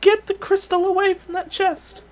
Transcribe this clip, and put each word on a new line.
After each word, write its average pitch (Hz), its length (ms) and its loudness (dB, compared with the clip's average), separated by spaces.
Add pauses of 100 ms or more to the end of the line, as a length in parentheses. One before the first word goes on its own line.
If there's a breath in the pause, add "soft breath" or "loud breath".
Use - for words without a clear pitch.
Get 427 260 4
the 392 80 -4
crystal 381 500 0
away 381 300 2
from 349 200 -12
that 349 160 -6
chest. - 600 -4